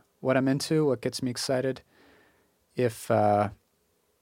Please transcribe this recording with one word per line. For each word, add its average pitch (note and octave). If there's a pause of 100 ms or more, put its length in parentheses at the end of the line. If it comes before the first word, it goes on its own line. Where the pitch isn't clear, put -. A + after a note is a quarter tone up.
(200)
what C3
I'm C3
into, D3+
what B2
gets -
me B2+
excited. B2+ (920)
If, B2
uh, G#2 (720)